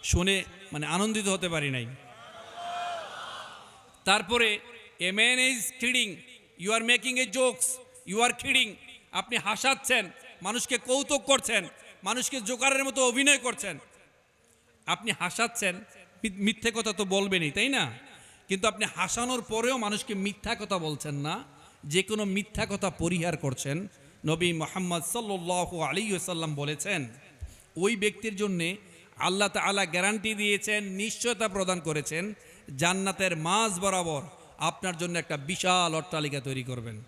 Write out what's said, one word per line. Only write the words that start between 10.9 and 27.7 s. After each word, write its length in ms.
করছেন, 460
মানুষকে 380
জোকারের 420
মতো 240
অভিনয় 300
করছেন। 420
আপনি 260
হাসাচ্ছেন, 640
মি-, 120
মিথ্যে 400
কথা 180
তো 120
বলবেনই, 460
তাই 180
না? 220
কিন্তু 200
আপনি 180
হাসানোর 460
পরেও 360
মানুষকে 360
মিথ্যা 420
কথা 220
বলছেন 380
না, 280
যে 180
কোনো 220
মিথ্যা 440
কথা 200
পরিহার 480
করছেন। 500
নবী 280
মুহাম্মদ 500
সাল্লাল্লাহু 800
আলাইহি 280
ওয়াসাল্লাম 460
বলেছেন, 520